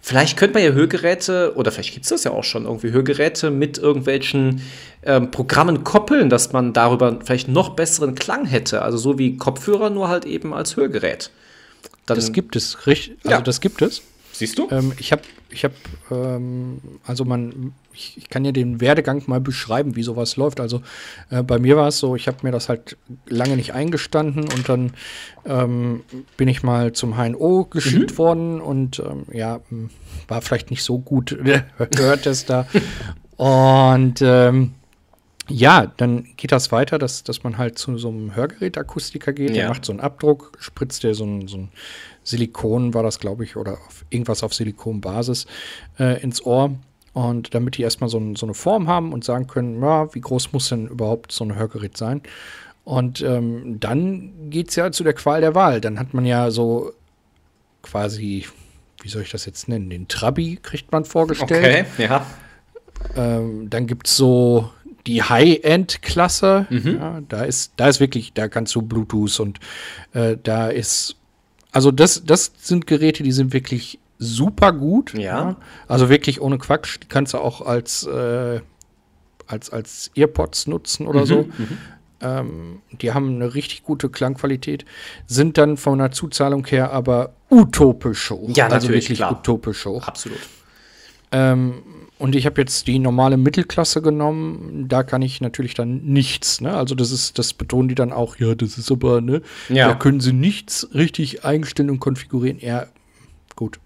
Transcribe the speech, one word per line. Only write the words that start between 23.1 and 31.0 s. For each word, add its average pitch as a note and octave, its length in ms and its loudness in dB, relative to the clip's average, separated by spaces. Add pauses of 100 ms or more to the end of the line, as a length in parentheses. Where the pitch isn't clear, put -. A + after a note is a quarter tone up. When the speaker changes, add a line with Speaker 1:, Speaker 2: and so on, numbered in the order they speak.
Speaker 2:
lange B2+ 300 0
nicht B2+ 160 -4
eingestanden D3+ 720 -2
und B2+ 240 -4
dann, B2+ 240 0 (520)
ähm, A#2+ 580 -2 (340)
bin C3 100 2
ich C3 160 0
mal A#2+ 300 0
zum A2+ 240 -4
H B2 80 0
N A#2 100 -4
O F#3 300 2
geschickt D3 480 0
Speaker 1:
Mhm. - 40 -10
Speaker 2:
worden E3 440 0
und, C3+ 380 -4
ähm, - 340 -10
ja, A2+ 260 -6 (100)
m, A2+ 200 -10 (400)
war A2+ 120 -4
vielleicht - 300 -4
nicht B2+ 120 -6
so B2 160 -4
gut, C3 380 -2